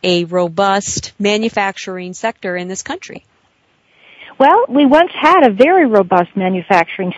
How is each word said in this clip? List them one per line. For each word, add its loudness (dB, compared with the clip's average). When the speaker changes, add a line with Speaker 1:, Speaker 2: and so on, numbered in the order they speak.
Speaker 1:
a 0
robust -2
manufacturing -4
sector -6
in -8
this -10
country? -14
Speaker 2:
Well, 4
we 2
once 4
had 4
a 4
very 4
robust 0
manufacturing -2